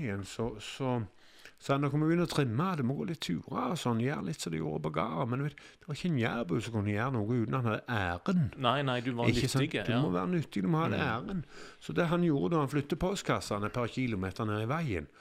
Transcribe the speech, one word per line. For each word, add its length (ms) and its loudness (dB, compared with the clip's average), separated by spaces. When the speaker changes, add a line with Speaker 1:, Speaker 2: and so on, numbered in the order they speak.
Speaker 1:
igjen. 240 -2
Så, 220 -4
så, 380 -4
så 140 2
han, 80 2
nå 80 0
kan 100 2
vi 60 4
begynne 180 4
å 60 -4
trimme, 420 2
det 140 -2
må 100 0
gå 80 -2
litt 160 -6
turer 480 -4
og 80 -2
sånn, 240 0
gjøre 240 -2
litt 160 -6
som 80 -6
de 80 -2
gjorde 300 -2
på 80 -8
gården. 340 0
Men 80 0
du 80 -2
vet, 160 -10
det 80 -20
var 140 -8
ikke 100 0
en 140 4
jærbu 320 0
som 80 -6
kunne 220 2
gjøre 180 0
noe 300 0
uten 160 -2
han 100 2
hadde 140 -2
ærend. 640 0
Speaker 2:
Nei, 80 6
nei, 60 2
du 80 0
var 160 4
Speaker 1:
Ikke 240 4
sant? 80 4
Speaker 2:
nyttig, 240 -2
Speaker 1:
Du 80 2
Speaker 2:
ja. 80 4
Speaker 1:
må 140 2
være 180 0
nyttig, 320 -2
du 80 2
må 80 2
ha 80 2
det 80 0
Speaker 2:
Mm. 80 2
Speaker 1:
ærend. 400 -2
Så 80 -6
det 160 2
han 160 4
gjorde 300 4
da 80 4
han 100 -2
flyttet 320 0
postkassene 640 0
et 80 -4
par 160 0
kilometer 560 0
ned 160 0
i 80 -2
veien, 320 -2